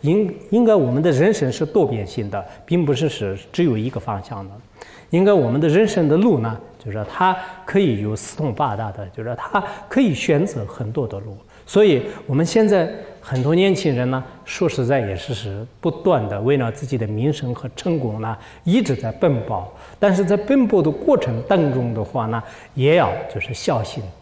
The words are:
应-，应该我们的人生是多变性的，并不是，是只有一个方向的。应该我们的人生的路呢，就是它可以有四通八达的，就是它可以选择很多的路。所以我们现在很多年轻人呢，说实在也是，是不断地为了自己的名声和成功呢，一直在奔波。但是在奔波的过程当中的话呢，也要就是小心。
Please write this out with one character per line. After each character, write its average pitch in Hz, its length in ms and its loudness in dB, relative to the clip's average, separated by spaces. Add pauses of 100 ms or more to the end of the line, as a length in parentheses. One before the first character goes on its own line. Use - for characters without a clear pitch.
应-， 180 320 0 (160)
应 226 160 4
该 220 80 6
我 139 180 4
们 139 100 0
的 170 100 4
人 156 200 4
生 135 200 0
是 156 120 -4
多 - 220 2
变 107 200 -4
性 104 240 -6
的， 98 140 -6 (220)
并 170 180 2
不 147 80 0
是， 139 160 0
是 98 300 -4 (140)
只 170 120 0
有 123 140 2
一 110 100 -4
个 123 120 -6
方 101 240 -6
向 101 240 -12
的。 95 40 -18 (600)
应 175 120 4
该 202 80 6
我 156 180 4
们 139 120 2
的 165 60 2
人 196 200 4
生 165 220 2
的 156 80 4
路 196 220 4
呢， 113 200 -4 (240)
就 110 80 -10
是 104 160 -6
它 185 300 0 (280)
可 - 140 0
以 120 220 2
有 107 140 -2
四 - 200 -10
通 147 180 -4
八 120 220 -2
达 107 160 -6
的， 98 180 -12
就 110 140 -12
是 117 140 -6
它 - 260 -2 (240)
可 262 140 2
以 202 120 4
选 156 300 2
择 123 220 -4
很 110 260 -8
多 123 160 -4
的 98 120 -8
路。 104 180 -14 (300)
所 214 180 6
以 147 180 6 (220)
我 135 80 -4
们 151 100 2
现 214 240 4
在 185 240 2 (300)
很 131 220 -4
多 147 100 2
年 185 220 4
轻 143 200 0
人 123 140 0
呢， 131 140 -2 (200)
说 - 240 -2
实 139 160 -2
在 131 160 2
也 101 160 -4
是， 117 200 -8
是 104 300 -10 (140)
不 165 120 -2
断 139 360 0
地 101 140 -6
为 135 160 2
了 120 140 -2
自 - 140 -10
己 127 120 -4
的 113 80 -4
名 110 260 -2
声 127 220 -6
和 117 220 -10
成 165 240 -2
功 110 220 -4
呢， 110 140 -6 (280)
一 214 180 2
直 139 140 0
在 110 160 -6
奔 143 340 0
波。 98 260 -6 (280)
但 202 140 4
是 190 120 2
在 202 100 2
奔 240 320 2
波 196 140 4
的 151 80 2
过 254 260 2
程 117 280 -2
当 165 280 2
中 123 220 -2
的 110 100 -4
话 113 220 -4
呢， 113 160 -4 (320)
也 139 220 4
要 120 160 4 (200)
就 - 80 -6
是 - 140 -8
小 123 300 -2
心。 - 200 -10 (180)